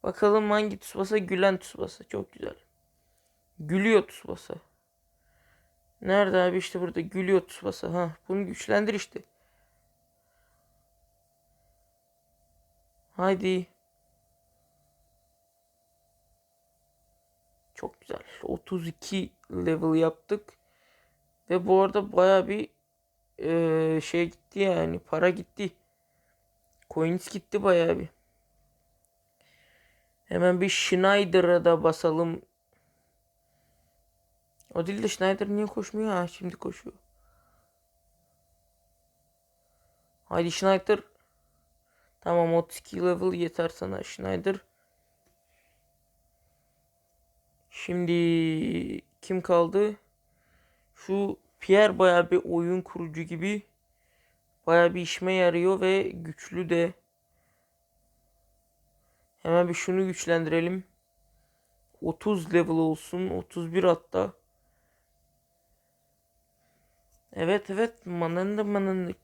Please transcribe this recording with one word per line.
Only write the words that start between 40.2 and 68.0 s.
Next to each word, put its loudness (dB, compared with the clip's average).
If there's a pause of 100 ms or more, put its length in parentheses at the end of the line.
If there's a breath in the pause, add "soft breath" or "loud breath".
Haydi 0
Schneider. 2 (1200)
Tamam, 2
otuz -2
iki -8
level 0
yeter -4
sana -8
Schneider. -4 (3250)
Şimdi -4 (1080)
kim -4
kaldı? 2 (960)
Şu -4 (220)
Pierre 6
bayağı 6
bir 4
oyun -2
kurucu -10
gibi. -6 (1040)
Bayağı 6
bir -4
işime -4
yarıyor 2
ve 2
güçlü -8
de. 2 (2500)
Hemen 4
bir -4
şunu -2
güçlendirelim. -2 (1160)
Otuz -4
level 2
olsun. -2
Otuz -8
bir 0
hatta. 0 (3000)
Evet, -2
evet. -4